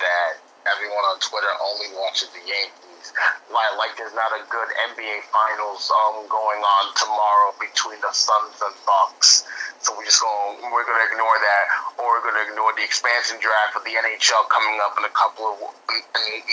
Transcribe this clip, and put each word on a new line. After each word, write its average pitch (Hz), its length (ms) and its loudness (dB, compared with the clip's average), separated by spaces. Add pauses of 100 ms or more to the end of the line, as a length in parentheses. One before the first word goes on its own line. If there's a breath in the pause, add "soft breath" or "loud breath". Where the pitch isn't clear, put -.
that 87 320 2 (340)
everyone 104 380 -2
on 95 160 0
Twitter 104 400 -2
only 101 340 -4
watches 95 360 -4
the 95 100 -18
Yankees. 98 400 -8 (720 loud breath)
Like, 107 260 2
like 110 180 -4
there's 110 180 -10
not 113 180 0
a 110 160 -4
good 113 200 -4 (200)
N 117 80 -12
B 113 80 -10
A 104 260 -6
Finals, 107 640 0
um, 110 340 2
going 104 380 -2
on 98 300 2
tomorrow 104 680 4
between 107 400 -6
the 101 100 -2
Suns 104 500 0
and 101 140 -4 (120)
Bucks. - 580 4 (400 loud breath)
So - 140 -2
we 107 100 -10
just 107 160 4
gonna, 110 480 -2
we're 117 160 0
gonna 113 240 4
ignore 113 240 2
that, 101 280 4 (360 loud breath)
or 120 80 -2
we're 117 160 2
gonna 107 240 -2
ignore 110 240 0
the 110 100 -4
expansion 120 560 0
draft 110 380 2
for 107 80 -4
the 110 100 -6
N 113 140 0
H 110 240 2
L 110 160 4
coming 110 320 0
up 104 160 0
in 104 80 -2
a 107 80 -4
couple 113 320 0
of, 104 160 -4
in, 104 400 -6
in 110 420 -6 (100)